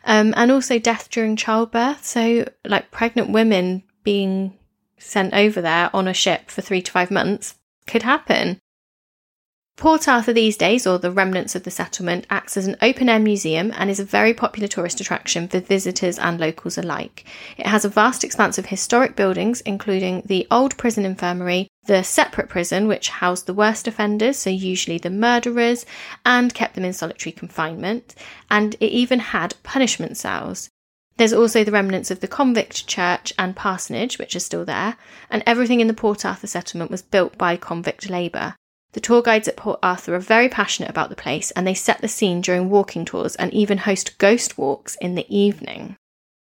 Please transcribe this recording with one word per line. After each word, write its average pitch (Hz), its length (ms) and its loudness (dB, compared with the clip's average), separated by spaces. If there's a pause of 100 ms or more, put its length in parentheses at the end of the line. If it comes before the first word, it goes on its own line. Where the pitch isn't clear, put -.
um, 214 320 4
and 240 160 6
also 262 260 2
death 226 320 -2
during 220 240 0
childbirth, 233 680 0
so, 233 420 2 (200)
like, 202 240 -2
pregnant 233 400 -2
women 190 540 2 (200)
being 190 480 0 (480)
sent 190 320 -2
over 208 280 4
there 170 340 2
on 190 140 0
a 185 40 0
ship - 380 0
for - 100 -10
three 185 220 0
to - 80 -10
five 180 180 0
months 196 460 -2 (320)
could 226 160 -2
happen. 226 560 0 (1160)
Port 311 320 4
Arthur 240 240 4
these 220 240 4
days, 202 320 2
or 180 100 4
the 180 140 -4
remnants 185 420 0
of 180 80 -6
the 185 80 -12
settlement, 175 580 -6
acts - 280 -6
as 190 100 -2
an 196 160 -4
open-air 240 380 4
museum 196 560 0
and 190 140 -2
is 196 100 -4
a 196 40 -6
very 208 300 4
popular 214 320 -4
tourist 175 340 -4
attraction 170 460 -4
for 185 140 0
visitors 185 580 -2
and 170 220 -2
locals 160 360 -4
alike. - 480 -8 (320)
It - 120 -6
has 208 160 2
a 208 40 0
vast 220 360 2
expanse - 340 0
of 190 80 -6
historic 240 480 0
buildings, 190 460 0
including 190 640 -2
the 185 240 0
old 262 260 2
prison 214 300 -2
infirmary, 180 600 -2 (180)
the 190 160 4
separate - 460 0
prison, 180 400 0
which - 200 -2
housed 180 380 -2
the 185 80 -4
worst 214 320 2
offenders, 214 500 0
so - 140 -4
usually 185 480 -2
the 175 120 -6
murderers, 240 760 0 (400)
and 247 260 4
kept - 220 -2
them 190 100 -4
in 180 80 -2
solitary - 380 -8
confinement. 170 840 -8 (340)
And 214 300 2
it 196 100 2
even 247 300 2
had 180 420 -4
punishment 254 540 -2
cells. - 520 -8 (500)
There's 220 140 4
also 226 320 6
the 208 80 -2
remnants 196 400 0
of 185 80 -10
the 196 80 -6
convict - 580 0
church - 520 -2
and 190 180 -2
parsonage, 185 600 -4
which - 180 -8
are 180 40 -4
still 170 240 -6
there, 190 320 -4 (340)
and 214 160 -2
everything 233 340 2
in 226 80 4
the 226 60 2
Port 208 300 -2
Arthur 185 220 -6
settlement 170 460 -8
was 185 100 -8
built - 340 0
by 175 200 0
convict 175 520 -8
labour. 175 460 -4 (380)
The - 80 -10
tour 240 200 4
guides 220 280 2
at - 80 -4
Port - 260 -6
Arthur 180 320 -2
are 180 60 -2
very 226 280 4
passionate - 420 -4
about - 200 -4
the - 60 -16
place, - 340 -6
and 185 160 -2
they 190 80 0
set - 280 0
the 220 60 -2
scene 180 320 0
during 180 300 0
walking 196 340 2
tours - 300 -6
and 180 180 -4
even 202 260 2
host - 400 -4
ghost 220 380 2
walks - 440 -4
in 180 160 -4
the 175 120 -4
evening. 202 680 0 (600)